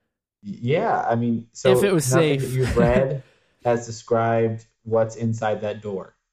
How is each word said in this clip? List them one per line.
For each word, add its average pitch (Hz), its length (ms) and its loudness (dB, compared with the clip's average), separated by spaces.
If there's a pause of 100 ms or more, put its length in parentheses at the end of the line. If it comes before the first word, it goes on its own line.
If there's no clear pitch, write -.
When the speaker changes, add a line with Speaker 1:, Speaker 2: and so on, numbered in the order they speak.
(420)
Speaker 1:
Y-, 101 180 -12
yeah, 170 480 0
I 117 60 0
mean, 117 400 -2
so - 160 2
Speaker 2:
If 127 120 4
it 202 120 4
was 131 180 0
Speaker 1:
nothing 151 280 4
Speaker 2:
safe. 131 100 -4
Speaker 1:
that 131 60 -4
you've 120 200 0
read 131 460 2 (200)
Speaker 2:
<laughs> - 220 -20
Speaker 1:
has 117 220 0
described 113 800 -2 (160)
what's 110 340 -2
inside 110 460 -4
that 104 180 -8
door. 101 340 -10 (180)